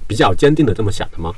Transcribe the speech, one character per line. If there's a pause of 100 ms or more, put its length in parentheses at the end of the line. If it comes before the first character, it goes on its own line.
比
较
坚
定
的
这
么
想
的
吗？